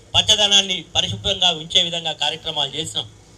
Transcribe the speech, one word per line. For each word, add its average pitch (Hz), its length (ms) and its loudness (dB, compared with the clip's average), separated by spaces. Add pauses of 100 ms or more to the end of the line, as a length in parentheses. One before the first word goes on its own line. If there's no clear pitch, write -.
(160)
పచ్చదనాన్ని 196 680 2 (100)
పరిశుభ్రంగా 180 540 0
ఉంచే 170 340 0
విధంగా 165 280 -4
కార్యక్రమాలు 151 640 -4
చేసినాం. 156 340 -6 (280)